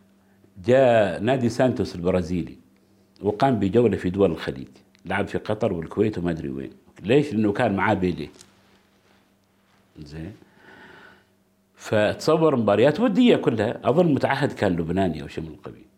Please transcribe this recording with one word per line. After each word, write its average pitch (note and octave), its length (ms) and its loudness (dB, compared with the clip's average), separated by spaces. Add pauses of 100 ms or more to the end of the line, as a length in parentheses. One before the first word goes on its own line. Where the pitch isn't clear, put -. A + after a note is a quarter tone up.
(680)
جاء A#2 540 4
نادي A#2+ 280 0
سانتوس A#2 460 0
البرازيلي F2+ 600 -2 (680)
وقام G#2+ 360 0
بجولة G2+ 380 2
في F2+ 140 -4
دول G2 200 2
الخليج، C2+ 380 -8 (380)
لعب F#2+ 220 -4
في F2+ 100 -6
قطر A2 340 -4
والكويت F#2 460 -2
وما F2 120 -2
أدري D#2 180 -6
وين. C2+ 220 -10 (320)
ليش؟ C#3 300 0
لأنه G#2 200 0
كان G#2 240 0
معاه G2+ 180 2
بيليه. E2 340 -4 (1700)
زين. D#2 340 -14 (1400)
فتصور C3+ 800 0
مباريات A2+ 440 4
ودية A3+ 360 4
كلها، A#2 480 -2
أظن D3+ 300 2
متعهد C3 380 -2
كان G2+ 200 -2
لبناني E2+ 500 -2
أو C#2+ 60 -12
شيء - 160 -10
من D#2 60 -14
القبيل. - 340 -20 (140)